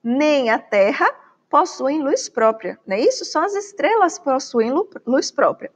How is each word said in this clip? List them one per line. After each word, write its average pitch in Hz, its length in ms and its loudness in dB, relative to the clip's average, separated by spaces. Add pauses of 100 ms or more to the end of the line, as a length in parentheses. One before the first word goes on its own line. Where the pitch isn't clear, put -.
nem 269 460 2
a 233 80 2
Terra 233 540 2 (360)
possuem 294 520 0
luz 294 280 -2
própria, 220 580 0
não 190 80 -4
é 214 60 -2
isso? 403 240 0
Só 320 200 -2
as 403 100 -4
estrelas 403 640 0
possuem 254 520 -2
lu-, 339 180 -2 (160)
luz 254 280 -2
própria - 440 0